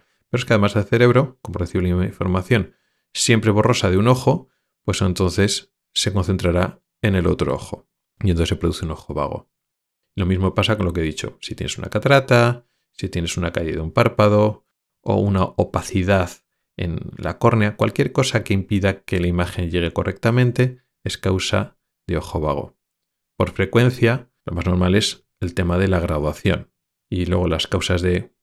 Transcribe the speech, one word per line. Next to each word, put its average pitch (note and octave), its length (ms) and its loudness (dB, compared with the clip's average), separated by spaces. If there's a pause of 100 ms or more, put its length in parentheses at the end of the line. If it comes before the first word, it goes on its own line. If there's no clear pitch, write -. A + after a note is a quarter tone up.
(300)
pero C3 100 -2
es B2+ 40 -6
que - 80 -2
además G2+ 240 2
el G#2 80 0
cerebro, B2 580 2
como - 160 -10
recibe F#2+ 300 -2
la F2+ 160 2
información F#2 680 -2 (380)
siempre A2+ 380 2
borrosa G#2+ 400 2
de F#2 60 4
un G#2 100 4
ojo, C3 420 2 (360)
pues - 180 -2
entonces F#2+ 720 0 (200)
se - 200 -2
concentrará F2+ 680 0 (220)
en G2+ 140 2
el F2 100 2
otro E2 260 0
ojo, - 360 -10 (320)
y G2 100 2
entonces E2 200 2
se F2 60 -2
produce E2 280 -2
un D#2+ 80 -6
ojo - 220 -14
vago. - 360 -6 (640)
Lo F#2+ 120 -2
mismo F#2+ 280 0
pasa G#2+ 220 0
con G2+ 100 -2
lo F2 60 -2
que E2+ 80 -2
he E2 40 0
dicho, - 360 -6
si - 160 -12
tienes - 220 -8
una F2+ 100 -10
catarata, B2 800 2 (240)
si - 160 -10
tienes E2+ 280 -4
una E2+ 160 -4
caída E2 200 -4
de D#2 80 -4
un D#2+ 120 -6
párpado, G#2+ 720 2 (360)
o G#2 160 0
una G2+ 260 2
opacidad F#2 880 0 (480)
en E2+ 220 -4 (160)
la - 220 -8
córnea, G#2+ 380 2
cualquier A2 360 0
cosa B2 320 0
que - 80 -2
impida G2 480 0
que - 180 -4
la F2 100 0
imagen F2 420 -2
llegue E2+ 220 -2
correctamente B2 920 0 (220)
es - 120 -6
causa - 600 -2 (280)
de E2 120 -2
ojo D#2+ 220 -6
vago. C#2 360 -4 (600)
Por F2+ 140 -2
frecuencia, A#2+ 800 2 (140)
lo E2+ 100 -8
más E2+ 120 -2
normal F2+ 280 2
es - 320 -2 (140)
el F2 140 -6
tema F2 240 0
de F#2+ 100 2
la F#2 120 2
graduación. D#2 720 -2 (360)
Y F2+ 180 -4
luego F2+ 220 0
las D#2+ 180 -2
causas F#2 360 -2
de F2+ 400 -2